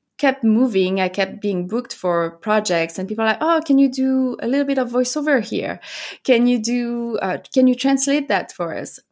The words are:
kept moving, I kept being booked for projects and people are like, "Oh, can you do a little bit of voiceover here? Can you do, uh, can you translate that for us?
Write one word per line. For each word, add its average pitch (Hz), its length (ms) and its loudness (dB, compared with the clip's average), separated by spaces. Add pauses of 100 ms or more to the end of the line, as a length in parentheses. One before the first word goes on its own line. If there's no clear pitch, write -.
(180)
kept - 260 0
moving, 208 580 2
I 185 80 0
kept 190 320 -4
being 180 260 -2
booked 233 260 -6
for 170 380 -2 (100)
projects 185 560 0
and 190 100 -4
people 214 160 -4
are 220 40 0
like, 220 140 -2
"Oh, 320 240 2
can 277 120 4
you 277 120 6
do 262 520 0
a 226 60 -4
little 277 180 0
bit 277 120 -2
of 247 140 0
voiceover 254 520 0
here? - 360 -4 (440)
Can 240 240 4
you 247 120 4
do, 233 640 -4
uh, 180 180 -4 (140)
can 254 140 6
you 254 80 4
translate 277 540 0
that 190 220 -2
for 170 240 -6
us? - 240 -6 (120)